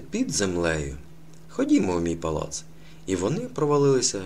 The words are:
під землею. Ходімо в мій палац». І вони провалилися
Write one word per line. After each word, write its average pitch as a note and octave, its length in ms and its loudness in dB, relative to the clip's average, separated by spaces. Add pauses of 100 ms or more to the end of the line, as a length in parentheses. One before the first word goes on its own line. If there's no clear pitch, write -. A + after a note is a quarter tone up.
(120)
під A3 200 0
землею. E2 680 0 (520)
Ходімо C4+ 480 2
в E2+ 40 2
мій E2 140 0
палац». D#2+ 480 -4 (460)
І F#2+ 60 2
вони G#2+ 240 0
провалилися C#3+ 880 2